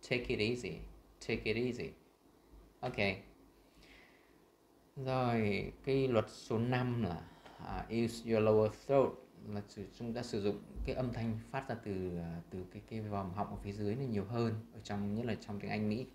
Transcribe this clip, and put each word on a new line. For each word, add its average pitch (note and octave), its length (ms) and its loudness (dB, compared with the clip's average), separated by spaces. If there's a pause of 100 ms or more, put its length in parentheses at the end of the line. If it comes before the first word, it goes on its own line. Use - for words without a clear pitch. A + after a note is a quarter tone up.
take A#2+ 240 0
it A#2 140 0
easy, A2 400 0 (480)
take A2+ 260 0
it G#2+ 40 0
easy. A#2+ 320 -2 (880)
Ok. B2 180 -4 (2000)
Rồi, A#2 760 2 (120)
cái C3+ 240 4
luật A2+ 220 6
số - 280 -4
năm B2 460 2
là, E2+ 180 0 (440)
à, F#2 240 -4
use A#2 420 0
your A2 120 6
lower G#2+ 260 8 (180)
throat, C#3 220 6 (380)
là G#2 200 -6
sử, G2+ 180 -10 (140)
chúng A#2 140 -4
ta A2+ 100 -4
sử A2 180 -2
dụng G2+ 200 2 (240)
cái C3+ 100 0
âm B2+ 180 0
thanh A2+ 260 0 (120)
phát C3+ 180 -4
ra A#2+ 60 0
từ, F#2 420 -2
à, E2+ 320 -4
từ F#2 220 -8
cái, G#2+ 180 -12
cái A2+ 120 -6
vòm G2 320 -2
họng G2+ 140 -2
ở G#2 160 -8
phía G2+ 80 -6
dưới G#2 240 0
này C3+ 120 -2
nhiều G#2 180 0
hơn, A2+ 280 2 (200)
ở A2 100 -14
trong, G2+ 320 -2
nhất A#2 100 -2
là G#2+ 100 0
trong G#2 240 -8
tiếng G2 120 -6
Anh G#2+ 180 0
Mỹ. A#2+ 240 0